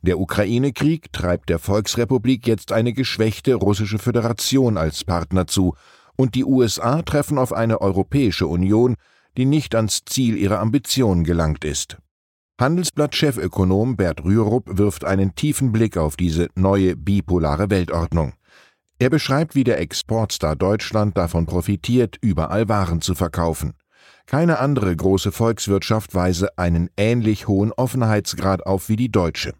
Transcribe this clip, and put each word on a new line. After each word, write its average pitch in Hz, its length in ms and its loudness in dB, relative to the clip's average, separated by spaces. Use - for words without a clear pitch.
Der 90 160 0
Ukraine-Krieg 120 920 0
treibt 87 380 -2
der 82 100 0
Volksrepublik 117 880 0
jetzt 113 240 0
eine 113 220 0
geschwächte 117 640 0
russische 104 440 0
Föderation 117 800 0
als 80 260 -2
Partner 87 420 0
zu, 92 300 0
und 127 200 0
die 131 100 0
U 131 160 4
S 113 180 2
A 135 220 -2
treffen 147 360 -2
auf 127 140 -2
eine 113 300 0
Europäische 98 680 0
Union, 104 480 2
die 127 60 0
nicht 139 320 0
ans 110 300 -2
Ziel 117 320 0
ihrer 95 240 0
Ambitionen 107 640 0
gelangt 80 400 0
ist. - 320 -6
Handelsblatt-Chefökonom 123 1400 0
Bert 85 260 -2
Rürup 104 540 0
wirft 101 260 0
einen 98 320 0
tiefen 135 380 -2
Blick 113 240 0
auf 78 180 0
diese 85 400 0
neue 95 400 2
bipolare 87 720 0
Weltordnung. 85 640 0
Er 123 120 2
beschreibt, 151 440 0
wie 135 120 2
der 117 160 2
Exportstar 87 720 -2
Deutschland 104 640 0
davon 85 300 0
profitiert, 104 720 0
überall 98 480 0
Waren 87 320 0
zu 92 120 -2
verkaufen. 82 600 -2
Keine 160 340 2
andere 120 360 0
große 95 380 0
Volkswirtschaft 107 840 -2
weise 90 420 0
einen 87 380 0
ähnlich 110 540 0
hohen 104 240 2
Offenheitsgrad 110 920 -2
auf 95 220 -2
wie 110 80 0
die 117 160 -2
deutsche. 82 480 -2